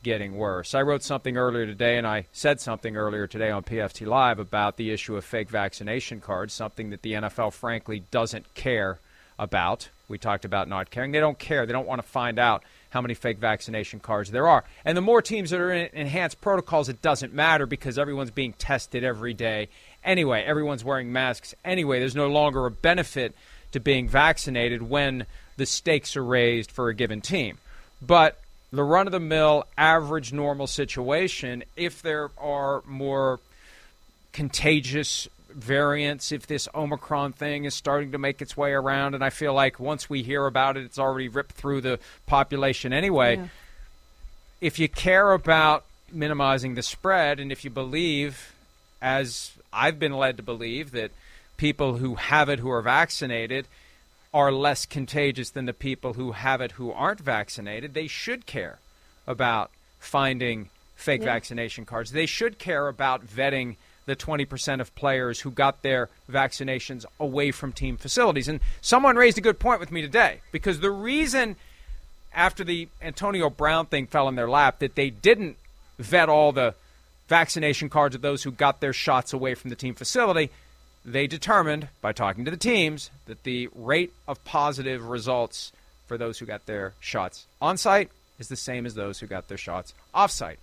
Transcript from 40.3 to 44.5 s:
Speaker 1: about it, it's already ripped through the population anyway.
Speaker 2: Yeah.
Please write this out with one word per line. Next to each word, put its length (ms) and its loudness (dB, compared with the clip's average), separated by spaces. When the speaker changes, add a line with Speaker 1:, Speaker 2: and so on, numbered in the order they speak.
Speaker 1:
about 300 2
it, 80 -8
it's 120 -12
already 300 0
ripped 260 -4
through 280 -4
the 180 -2
population 680 2
anyway. 440 4
Speaker 2:
Yeah. 100 -8